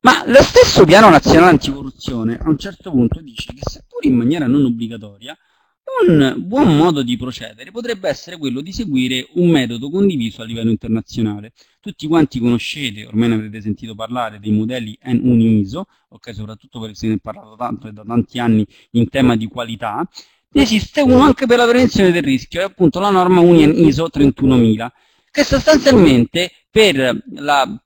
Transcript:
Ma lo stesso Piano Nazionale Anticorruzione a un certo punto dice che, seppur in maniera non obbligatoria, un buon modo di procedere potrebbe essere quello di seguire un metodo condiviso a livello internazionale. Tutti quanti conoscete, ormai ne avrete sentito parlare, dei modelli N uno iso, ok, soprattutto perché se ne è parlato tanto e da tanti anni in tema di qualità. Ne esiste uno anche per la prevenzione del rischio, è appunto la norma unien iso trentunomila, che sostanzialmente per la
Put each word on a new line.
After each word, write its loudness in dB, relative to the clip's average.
Ma 2
lo 6
stesso 6
Piano 8
Nazionale 6
Anticorruzione -4
a -6
un 0
certo -16
punto 0
dice -16
che, -12
seppur -18
in 2
maniera -2
non 0
obbligatoria, -8
un 4
buon 0
modo 2
di -4
procedere -14
potrebbe -8
essere -10
quello -6
di -14
seguire -4
un 2
metodo -2
condiviso -2
a -14
livello -4
internazionale. -6
Tutti -14
quanti 0
conoscete, -6
ormai -2
ne 0
avrete -8
sentito -10
parlare, -10
dei -4
modelli -4
N -2
uno 2
iso, -2
ok, -20
soprattutto -18
perché -14
se -8
ne 0
è -4
parlato -16
tanto -10
e -18
da -20
tanti -4
anni 0
in 0
tema 0
di -6
qualità. -10
Ne 0
esiste -2
uno 4
anche 2
per 2
la 2
prevenzione 2
del -2
rischio, -4
è -4
appunto 0
la 0
norma 2
unien 6
iso 2
trentunomila, 0
che 0
sostanzialmente 2
per 0
la -2